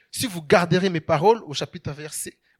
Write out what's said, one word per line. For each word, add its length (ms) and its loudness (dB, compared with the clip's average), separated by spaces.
si 160 -4
vous 140 -8
garderez 480 4
mes 120 -2
paroles, 460 2
au 60 -10
chapitre 380 -8
verset, 480 -12